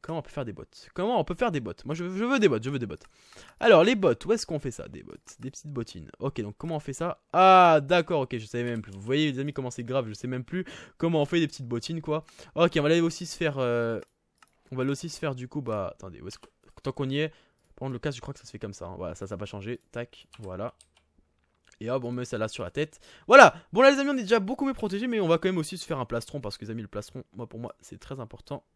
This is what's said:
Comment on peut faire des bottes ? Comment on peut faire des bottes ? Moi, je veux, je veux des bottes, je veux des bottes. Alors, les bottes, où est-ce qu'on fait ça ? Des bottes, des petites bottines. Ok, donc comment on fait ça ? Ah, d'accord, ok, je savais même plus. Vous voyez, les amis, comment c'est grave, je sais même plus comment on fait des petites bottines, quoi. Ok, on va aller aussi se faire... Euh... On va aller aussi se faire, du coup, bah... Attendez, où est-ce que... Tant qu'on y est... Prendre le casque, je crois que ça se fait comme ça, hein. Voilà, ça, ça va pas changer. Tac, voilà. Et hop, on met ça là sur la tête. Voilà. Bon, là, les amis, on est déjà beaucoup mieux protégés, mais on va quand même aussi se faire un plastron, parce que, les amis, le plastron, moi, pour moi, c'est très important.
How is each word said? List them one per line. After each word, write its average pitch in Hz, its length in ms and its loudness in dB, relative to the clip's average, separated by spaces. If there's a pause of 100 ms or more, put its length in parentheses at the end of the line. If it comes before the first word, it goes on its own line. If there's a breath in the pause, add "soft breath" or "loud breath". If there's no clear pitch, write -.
Comment 160 200 -8
on - 20 -12
peut - 80 -16
faire 139 140 -6
des 110 80 -8
bottes ? - 420 -18
Comment 208 260 0
on 147 40 0
peut 180 100 -6
faire 240 160 0
des 151 100 -2
bottes ? 98 240 -10
Moi, 143 100 -6
je 170 100 -8
veux, 185 120 -6
je 208 80 -2
veux 262 140 2
des 208 100 8
bottes, 110 140 4
je 131 80 -6
veux 143 80 -4
des 117 80 -4
bottes. 80 180 -10 (560 loud breath)
Alors, 160 240 10
les 240 100 4
bottes, 185 300 2
où 202 80 0
est-ce 226 140 -2
qu'on 156 120 -6
fait 143 120 -6
ça ? - 180 -14
Des 64 140 -14
bottes, - 380 -20
des 127 100 -10
petites 151 200 -18
bottines. 117 400 -10 (100)
Ok, 143 200 -6
donc 104 160 -8
comment 165 200 -6
on 147 40 -4
fait 147 120 -10
ça ? 165 280 -6 (120)
Ah, 180 500 10
d'accord, 165 400 2
ok, 127 160 -6
je 110 80 -10
savais 120 180 -4
même 117 160 -4
plus. 101 120 -14
Vous 98 80 -14
voyez, 143 320 0
les 123 80 -4
amis, 143 120 -4
comment 127 180 -6
c'est 120 140 -10
grave, 123 240 -2
je 104 60 -8
sais - 140 -10
même 127 160 -6
plus 185 200 -6 (320 loud breath)
comment 165 240 0
on 143 60 4
fait 170 140 2
des 156 80 2
petites 135 180 -10
bottines, 123 340 -6
quoi. 156 240 -4 (300 loud breath)
Ok, 170 240 4
on 147 40 2
va 147 40 2
aller 165 140 6
aussi 170 260 -2
se - 100 -12
faire... 147 220 -2
Euh... 120 420 0 (680)
On 127 60 -8
va 131 60 -2
aller 139 100 0
aussi 156 180 -6
se - 80 -14
faire, 143 160 -4
du 123 140 -10
coup, 151 120 -6
bah... 120 320 -4
Attendez, 82 300 -16
où 85 60 -10
est-ce - 100 -14
que... - 80 -20 (360)
Tant 135 100 -4
qu'on 135 180 -4
y 139 80 -4
est... 156 160 -4 (400 soft breath)
Prendre 135 180 -8
le 120 60 -8
casque, 139 180 -6
je 120 60 -16
crois 143 100 -12
que - 80 -16
ça - 60 -20
se - 60 -20
fait 107 80 -14
comme 104 120 -10
ça, 92 140 -12
hein. 90 100 -12
Voilà, 87 200 -8
ça, 98 100 -12
ça 101 80 -10
va 92 60 -12
pas 104 60 -10
changer. 104 340 -12 (100)
Tac, - 380 -14 (100)
voilà. 95 360 -10 (1080)
Et 113 100 -6
hop, 127 140 -2
on 120 80 -4
met 123 120 -6
ça 120 140 -8
là 107 100 -2
sur - 160 -10
la 90 60 -10
tête. 156 300 -6 (260 loud breath)
Voilà. 240 280 10 (180 loud breath)
Bon, 202 100 4
là, 269 80 10
les 277 80 2
amis, 277 120 0
on 277 60 -2
est 254 60 -4
déjà 214 180 2
beaucoup 208 240 -4
mieux 269 100 -2
protégés, 208 340 -4
mais 226 120 -2
on 175 80 0
va 165 100 4
quand 185 100 -2
même 185 100 -2
aussi 160 180 -6
se - 80 -12
faire 156 140 -6
un 123 80 -4
plastron, 120 340 -6
parce 104 160 -8
que, - 80 -14
les 107 60 -12
amis, 113 120 -8
le 101 60 -12
plastron, - 440 -12
moi, 113 160 -12
pour 110 100 -14
moi, 117 220 -12
c'est - 180 -18
très 135 220 -14
important. - 440 -14 (120)